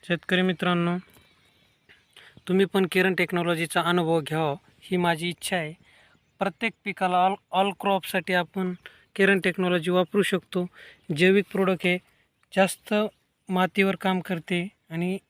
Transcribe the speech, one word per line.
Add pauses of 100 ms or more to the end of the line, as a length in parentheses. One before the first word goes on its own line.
शेतकरी
मित्रांनो, (1500)
तुम्ही
पण
केरन
टेक्नॉलॉजीचा
अनुभव
घ्यावा (260)
ही
माझी
इच्छा
आहे. (640)
प्रत्येक (120)
पिकाला
all,
all
क्रॉपसाठी
आपण (420)
केरन
टेक्नॉलॉजी
वापरू
शकतो. (500)
जैविक
प्रॉडक्ट
हे (580)
जास्त (540)
मातीवर
काम
करते (220)
आणि (120)